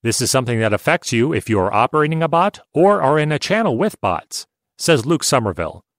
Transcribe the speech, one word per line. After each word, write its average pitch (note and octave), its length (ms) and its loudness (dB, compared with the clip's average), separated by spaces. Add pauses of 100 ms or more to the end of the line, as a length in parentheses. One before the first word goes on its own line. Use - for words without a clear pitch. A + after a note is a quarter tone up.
"This A2+ 180 -2
is A#2 80 -2
something A#2+ 300 0
that A2 140 0
affects - 380 -2
you B2 220 2
if - 160 -4
you're G2+ 240 0
operating D3+ 480 0
a E3 60 0
bot E3+ 320 0 (120)
or G3 300 4
are C#3+ 160 2
in D3+ 140 0
a D3 80 -2
channel F#3+ 380 -2
with G3 220 -2
bots," - 460 -4 (320)
says C#3 280 2
Luke D#3 180 -2
Somerville G2 640 -2 (140)